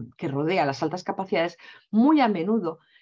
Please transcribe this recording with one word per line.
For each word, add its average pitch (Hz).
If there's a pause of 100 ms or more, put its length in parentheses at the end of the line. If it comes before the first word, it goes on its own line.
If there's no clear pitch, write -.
(160)
que 170
rodea 151
las 135
altas 165
capacidades 170 (340)
muy 277
a 240
menudo 180 (220)